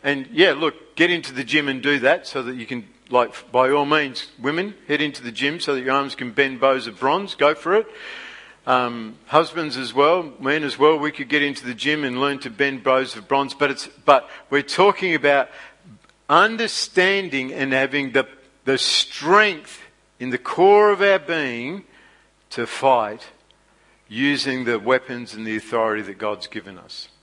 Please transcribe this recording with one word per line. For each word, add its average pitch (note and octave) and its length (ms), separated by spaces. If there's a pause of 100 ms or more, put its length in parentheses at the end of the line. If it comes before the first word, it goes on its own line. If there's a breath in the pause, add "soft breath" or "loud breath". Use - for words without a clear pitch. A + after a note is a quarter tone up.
and C#3 280
yeah, D#3+ 200
look, D3 440
get E3+ 140
into D3+ 220
the C3 120
gym C#3+ 240
and C3 140
do C#3+ 180
that D3 260
so C3+ 160
that B2+ 140
you A2+ 100
can, A#2+ 200 (240)
like, A#2+ 400
by B2+ 200
all C#3+ 160
means, C#3+ 520
women, E3 360 (120)
head D3 140
into C#3+ 220
the A#2+ 100
gym C#3+ 280
so C#3+ 140
that B2+ 80
your C3 120
arms C#3 200
can B2 160
bend C3 300
bows C3 260
of G#2+ 140
bronze. F3 340
Go D3+ 200
for E3 200
it. A3 120 (800 loud breath)
Um, A#2+ 500 (120)
husbands D#3 500
as A#2+ 160
well, D3+ 440
men C#3+ 240
as C3 160
well, D3+ 200
we D3 120
could C3+ 200
get D3 120
into C#3+ 220
the B2 80
gym D3 320
and B2+ 160
learn C#3 200
to B2 100
bend C3+ 340
bows C3 320
of G#2 100
bronze. C#3 280
But C#3+ 160
it's, - 160
but - 420 (220 loud breath)
we're C#3 100
talking F3+ 540
about C#3+ 340 (800 loud breath)
understanding F#3 1300
and C3+ 180
having C3+ 400
the, C3 160 (380)
the C3+ 100
strength F3+ 1040 (400)
in B2+ 80
the A#2 80
core G#3 540
of G3 100
our G3 180
being D3 680 (680 soft breath)
to A#2 160
fight A#2 600 (800 soft breath)
using C3 580
the A#2 140
weapons A#2+ 540
and A2 140
the A2 100
authority A2 460
that F#2+ 160
God's G#2 280
given G2+ 300
us. - 320 (140)